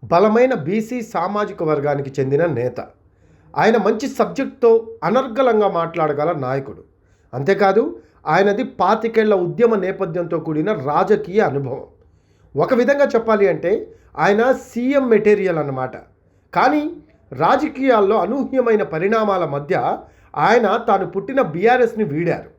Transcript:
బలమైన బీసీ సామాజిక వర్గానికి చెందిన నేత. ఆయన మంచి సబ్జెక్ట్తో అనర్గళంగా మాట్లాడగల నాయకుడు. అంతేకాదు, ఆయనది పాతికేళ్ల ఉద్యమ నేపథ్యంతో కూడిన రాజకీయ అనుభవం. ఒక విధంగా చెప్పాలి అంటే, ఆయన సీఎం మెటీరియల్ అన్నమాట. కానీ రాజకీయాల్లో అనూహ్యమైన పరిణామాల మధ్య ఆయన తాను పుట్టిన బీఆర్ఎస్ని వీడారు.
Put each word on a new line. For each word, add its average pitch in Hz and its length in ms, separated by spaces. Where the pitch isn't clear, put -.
బలమైన 214 520
బీసీ 220 480
సామాజిక 196 600
వర్గానికి 143 480
చెందిన 139 360
నేత. 123 340
ఆయన 196 220
మంచి 226 320
సబ్జెక్ట్తో 226 600
అనర్గళంగా 226 640
మాట్లాడగల 165 640
నాయకుడు. 135 500
అంతేకాదు, 190 500
ఆయనది 196 380
పాతికేళ్ల 220 540
ఉద్యమ 185 420
నేపథ్యంతో 180 600
కూడిన 156 320
రాజకీయ 185 500
అనుభవం. 139 460
ఒక 175 200
విధంగా 269 400
చెప్పాలి 220 340
అంటే, 170 240
ఆయన 208 340
సీఎం 262 400
మెటీరియల్ 202 540
అన్నమాట. 131 340
కానీ 285 320
రాజకీయాల్లో 220 840
అనూహ్యమైన 233 640
పరిణామాల 190 640
మధ్య 143 320
ఆయన 208 300
తాను 190 180
పుట్టిన 254 360
బీఆర్ఎస్ని 220 640
వీడారు. 156 540